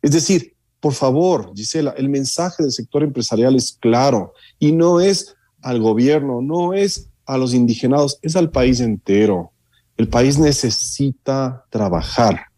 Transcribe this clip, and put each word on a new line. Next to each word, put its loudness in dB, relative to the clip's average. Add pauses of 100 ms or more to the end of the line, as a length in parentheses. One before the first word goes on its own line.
Es 0
decir, 0 (240)
por -2
favor, 0
Gisela, -4
el -2
mensaje -4
del 0
sector -4
empresarial 0
es -2
claro 2 (240)
y 2
no 4
es 0 (260)
al -4
gobierno, 2
no -2
es -2 (180)
a -4
los 0
indigenados, 2
es -6
al 2
país 2
entero. 0 (420)
El -2
país 2
necesita -2
trabajar -2 (100)